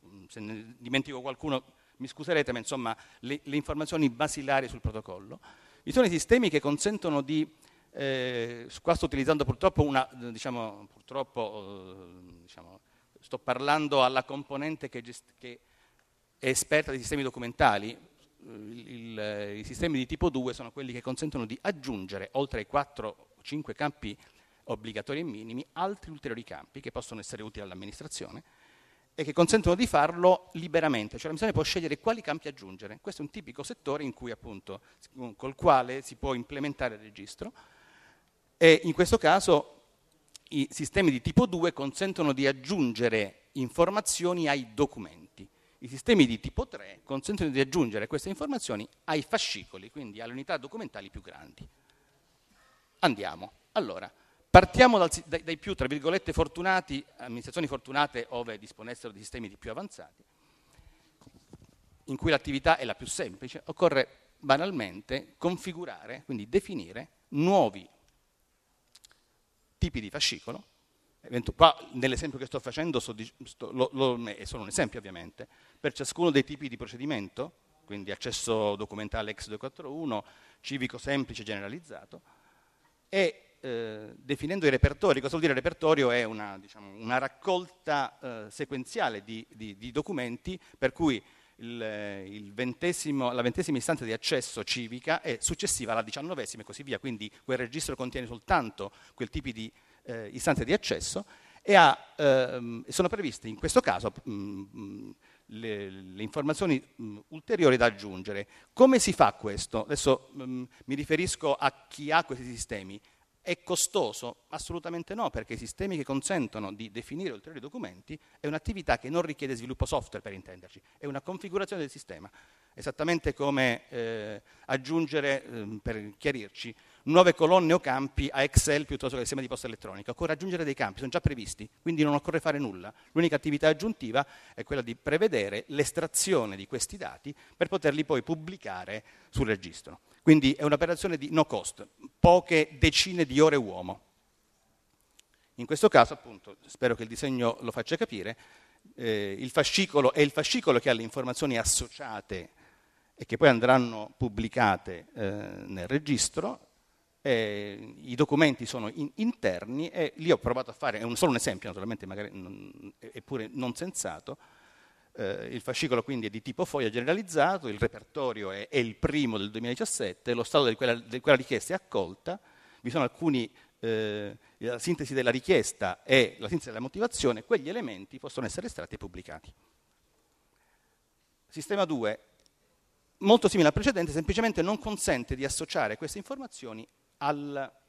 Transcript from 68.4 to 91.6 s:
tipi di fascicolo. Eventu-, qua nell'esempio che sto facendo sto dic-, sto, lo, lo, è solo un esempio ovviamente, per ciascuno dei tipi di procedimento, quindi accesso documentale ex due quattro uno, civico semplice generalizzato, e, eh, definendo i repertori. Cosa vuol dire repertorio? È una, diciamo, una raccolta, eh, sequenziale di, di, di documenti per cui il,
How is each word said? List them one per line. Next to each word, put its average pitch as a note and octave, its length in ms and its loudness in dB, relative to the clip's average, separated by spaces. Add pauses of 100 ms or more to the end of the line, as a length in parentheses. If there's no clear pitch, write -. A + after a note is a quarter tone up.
tipi E3+ 200 0
di G#2 120 -10
fascicolo. - 540 -4 (580)
Eventu-, A#2+ 300 -4
qua D#3+ 220 8 (160)
nell'esempio C3 480 -2
che B2+ 80 -10
sto C3+ 120 -4
facendo D3 400 -2
sto A#2 140 -10
dic-, A2 180 -12 (120)
sto, - 280 -14
lo, B2+ 220 0
lo, B2+ 320 0
è G#2 180 -10
solo A2 200 -10
un G2 60 -12
esempio A#2+ 280 -2
ovviamente, F#2 500 -14 (320)
per C#3+ 140 -4
ciascuno E3+ 380 0
dei C#3 120 6
tipi D3 240 -8
di A#2 100 -10
procedimento, A#2+ 760 -8 (320)
quindi G2+ 240 -12
accesso G#2+ 640 -2
documentale G#2+ 540 -8
ex - 180 -12
due G#2+ 100 -10
quattro C3+ 360 -12
uno, C#3+ 300 -4 (380)
civico B2+ 360 -6
semplice C3 460 -4
generalizzato, G#2+ 800 -10 (840)
e, - 520 -2
eh, A2+ 560 -8
definendo D#3 500 -2
i C#3+ 60 8
repertori. C#3+ 480 4
Cosa C#3 180 -2
vuol D#3+ 40 0
dire D#3 120 4
repertorio? D3 560 4
È A#2+ 140 4
una, G#2+ 340 -6
diciamo, G2+ 380 -20
una A2+ 240 0
raccolta, D3+ 1000 -4
eh, A#2 300 -10
sequenziale B2+ 760 -4
di, A2+ 260 -12
di, G#2+ 280 -14
di A#2 140 -14
documenti C#3+ 680 -6 (160)
per C3 160 0
cui C#3 300 2 (360)
il, G#2+ 720 -8